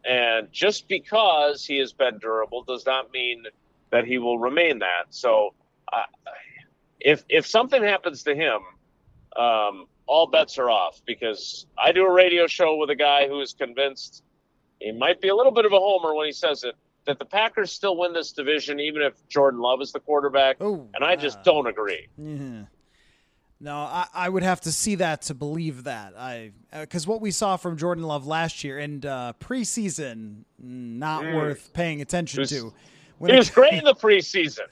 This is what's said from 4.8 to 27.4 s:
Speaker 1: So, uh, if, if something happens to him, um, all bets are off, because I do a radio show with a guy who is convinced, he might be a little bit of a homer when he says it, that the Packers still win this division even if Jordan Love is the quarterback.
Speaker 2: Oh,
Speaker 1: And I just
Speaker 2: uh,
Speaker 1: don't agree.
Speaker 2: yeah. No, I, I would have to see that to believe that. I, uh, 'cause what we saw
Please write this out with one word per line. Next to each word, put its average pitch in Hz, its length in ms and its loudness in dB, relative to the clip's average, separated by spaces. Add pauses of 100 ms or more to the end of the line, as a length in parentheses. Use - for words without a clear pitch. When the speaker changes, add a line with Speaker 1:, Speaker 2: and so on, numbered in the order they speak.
Speaker 1:
So, 107 440 2 (380)
uh, 113 120 -2 (960)
if, 147 300 2
if 156 180 2
something 247 340 2
happens 190 420 -2
to 147 120 0
him, 131 260 0 (760)
um, 107 500 0 (200)
all 156 200 4
bets 156 300 2
are 123 120 0
off, 92 360 0
because - 600 -8 (120)
I 147 160 4
do 185 120 4
a 185 60 4
radio 175 360 6
show 160 280 2
with 151 140 -2
a 147 60 0
guy 143 320 4
who 143 140 -4
is 127 120 -8
convinced, 135 680 -6 (560)
he 107 120 -8
might 143 300 0
be 190 80 0
a 196 60 2
little 254 160 6
bit 220 140 4
of 202 80 4
a 196 60 6
homer 185 340 2
when 151 120 -2
he 147 80 -4
says 147 300 -2
it, 120 120 -8 (300)
that 143 120 -2
the - 80 -12
Packers 214 460 -2
still 196 260 -2
win 175 160 -2
this 160 180 -6
division 143 480 -4
even 151 220 -4
if 139 120 0 (160)
Jordan 135 300 2
Love 127 220 0
is 135 100 -8
the 143 80 -10
quarterback. 139 640 2
Speaker 2:
Oh, 185 320 -6
Speaker 1:
And - 100 -4
I 175 120 2
just 143 240 -6
Speaker 2:
uh, - 40 -20
Speaker 1:
don't 151 240 4
agree. 98 400 -6 (100)
Speaker 2:
yeah. 139 460 -12 (1000)
No, 147 140 -12
I, 151 360 -6
I 180 160 -4
would 190 120 -2
have 185 200 0
to 160 100 -6
see 202 240 -2
that 165 280 -2
to 143 120 -10
believe 147 480 -8
that. 104 340 -12
I, 117 340 -14 (220)
uh, 156 160 -14
'cause 160 160 -8
what 214 160 -4
we 214 80 -4
saw 190 280 -2